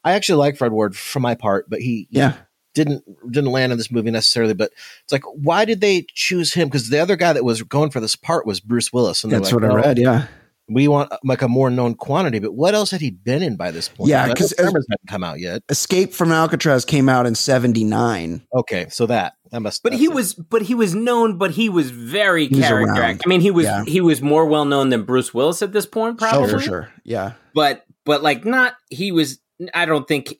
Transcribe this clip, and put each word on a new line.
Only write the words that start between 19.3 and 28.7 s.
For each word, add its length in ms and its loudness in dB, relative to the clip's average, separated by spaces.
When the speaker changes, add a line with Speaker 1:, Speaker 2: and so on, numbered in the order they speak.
Speaker 1:
that 80 -8
must 240 -8
Speaker 3:
But 80 2
Speaker 1:
that's 80 0
Speaker 3:
he 60 4
Speaker 1:
it. 80 0
Speaker 3:
was, 200 -4
but 280 -4
he 120 -2
was 220 0
known, 420 0
but 140 -2
he 160 0
was 220 0
very 580 0
Speaker 2:
He 80 2
was 100 4
Speaker 3:
character 340 2
Speaker 2:
around. 160 2
Speaker 3:
act-, 80 -10
I 40 0
mean, 120 4
he 120 4
was, 140 2
Speaker 2:
Yeah. 180 -2
Speaker 3:
he 160 0
was 200 4
more 260 2
well 180 2
known 240 2
than 160 0
Bruce 280 0
Willis 300 0
at 100 -4
this 140 -2
point, 320 -4
Speaker 2:
Sure, 100 0
Speaker 3:
probably. 220 2
Speaker 2:
for 100 0
sure. 300 -6
Yeah. 280 -6
Speaker 3:
But, 300 0
but, 200 0
like, 220 0
not, 280 0